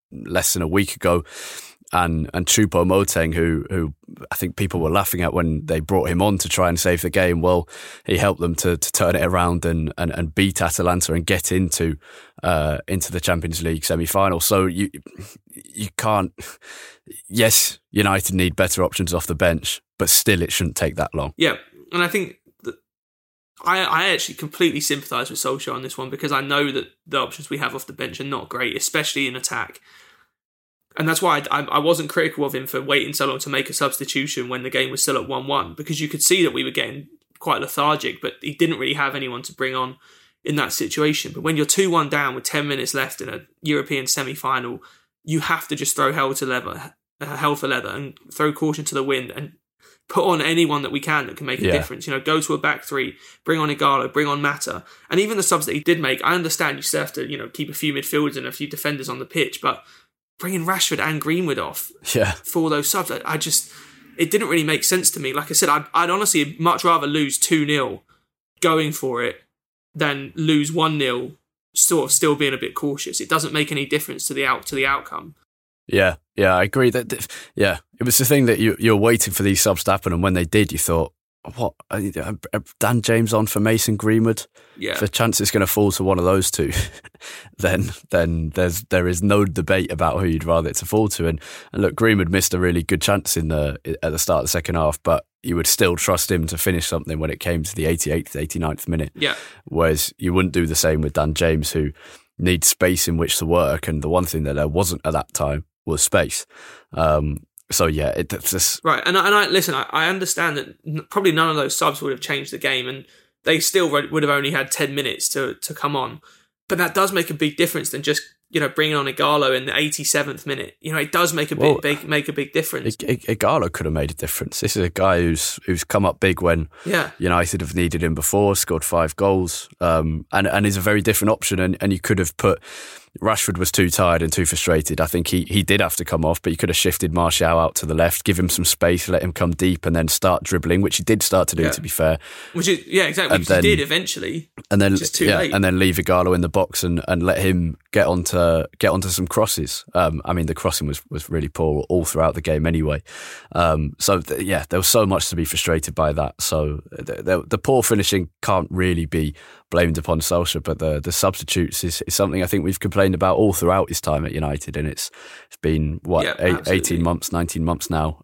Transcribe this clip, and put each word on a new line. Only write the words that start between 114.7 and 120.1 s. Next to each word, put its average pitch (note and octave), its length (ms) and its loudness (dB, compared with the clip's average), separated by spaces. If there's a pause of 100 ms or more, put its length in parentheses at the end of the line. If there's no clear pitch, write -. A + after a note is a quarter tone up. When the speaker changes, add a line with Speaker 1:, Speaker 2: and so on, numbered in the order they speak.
Speaker 2:
ten C#3 240 -2
minutes C3+ 320 -4
to, - 260 -4
to - 200 -12
come D3 200 -4
on. B2 260 -6 (480)
But E3+ 100 -2
that F3 140 0
does F#3+ 200 2
make E3+ 180 0
a D#3+ 40 -4
big D3+ 220 -2
difference E3+ 340 -2
than C#3+ 120 -8
just, D3 180 0 (300)
you E3 80 -2
know, D3 100 0
bringing D3+ 280 0
on C#3 100 0
Ighalo C#3 500 2
in C3 100 -4
the - 120 -2
eighty-seventh D3 640 -2